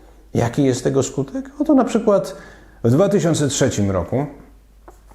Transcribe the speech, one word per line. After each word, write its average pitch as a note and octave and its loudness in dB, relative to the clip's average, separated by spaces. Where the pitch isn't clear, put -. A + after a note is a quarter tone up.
Jaki A#2 0
jest B2 0
tego C3+ 0
skutek? F#3 -6
Oto D4+ 2
na C4 4
przykład G3+ 0
w A#2 4
dwa F#3+ 4
tysiące E3 0
trzecim G#2+ 0
roku G2 -2